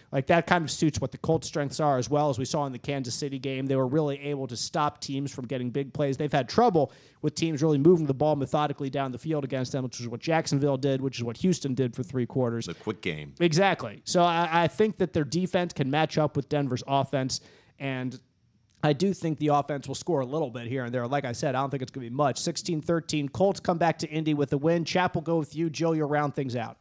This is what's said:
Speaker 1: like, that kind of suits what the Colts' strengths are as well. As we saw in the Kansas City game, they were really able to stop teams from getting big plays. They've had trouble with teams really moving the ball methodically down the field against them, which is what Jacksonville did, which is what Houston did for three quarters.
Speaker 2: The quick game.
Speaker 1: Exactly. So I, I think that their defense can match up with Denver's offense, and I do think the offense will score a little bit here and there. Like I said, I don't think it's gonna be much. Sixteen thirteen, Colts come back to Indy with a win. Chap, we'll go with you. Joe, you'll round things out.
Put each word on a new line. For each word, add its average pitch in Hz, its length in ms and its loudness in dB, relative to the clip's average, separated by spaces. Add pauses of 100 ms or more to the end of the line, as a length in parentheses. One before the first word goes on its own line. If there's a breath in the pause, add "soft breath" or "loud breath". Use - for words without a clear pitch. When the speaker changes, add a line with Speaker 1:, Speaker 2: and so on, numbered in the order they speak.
(140 loud breath)
Speaker 1:
like, 139 140 0
that 170 200 4
kind 175 160 4
of 139 80 -4
suits - 300 0
what 135 100 -4
the - 60 -12
Colts' - 280 0
strengths 143 360 -4
are 143 160 4
as 117 120 0
well. 147 200 2
As 120 100 -2
we 131 60 -2
saw 147 200 -2
in 135 60 -6
the 123 80 -10
Kansas 131 340 -4
City 139 240 -6
game, 135 280 -4
they 135 100 2
were 131 120 4
really 143 340 0
able 143 260 -4
to 117 80 -8
stop 147 460 -2
teams 139 320 -4
from 127 120 -10
getting 123 240 -4
big 139 220 -4
plays. 139 240 0
They've 147 160 -4
had 135 160 2
trouble 180 460 4 (280 loud breath)
with 151 140 -2
teams 156 260 -2
really 156 160 4
moving 160 280 6
the 139 80 2
ball 147 240 2
methodically 143 520 -2
down 135 220 -4
the 120 80 -10
field 151 240 -2
against 127 300 -4
them, 131 100 -2
which 123 160 -8
is 120 80 -8
what 113 140 -10
Jacksonville 147 560 2
did, 135 240 0
which 131 160 -4
is 117 80 -4
what 117 100 -6
Houston 151 380 0
did 123 200 0
for 131 100 -4
three 127 220 -2
quarters. 117 420 0
Speaker 2:
The 85 60 -6
quick - 280 -6
game. 76 400 -6
Speaker 1:
Exactly. 170 640 2
So 175 180 2
I, 170 240 2 (160)
I 160 60 4
think 214 300 0
that 190 120 0
their 151 140 0
defense 175 480 0
can 135 180 -2
match 156 260 0
up 151 200 2
with 139 100 -4
Denver's 139 400 -2
offense, 135 540 0 (360 soft breath)
and 127 400 -6 (680)
I 151 60 6
do 175 220 2
think 160 260 -4
the 147 80 0
offense 143 400 2
will 135 80 -6
score 160 240 0
a 127 60 0
little 143 240 -2
bit 117 180 -10
here 127 160 -4
and 120 100 -6
there. 120 140 0
Like 139 160 0
I 123 80 -4
said, 131 240 -2
I 131 60 2
don't 139 80 -2
think 135 120 -6
it's 123 100 -8
gonna 127 140 -10
be 117 80 -10
much. 135 240 2
Sixteen 170 440 -4
thirteen, 156 480 0
Colts 190 320 2
come 175 160 0
back 165 220 2
to 165 100 -6
Indy 156 240 0
with 143 180 0
a 147 60 2
win. 165 260 2
Chap, 180 320 0
we'll 160 60 -2
go 165 160 0
with 147 180 -4
you. 165 140 0
Joe, 165 240 0
you'll 151 160 0
round 147 260 0
things 135 180 -4
out. 117 280 -4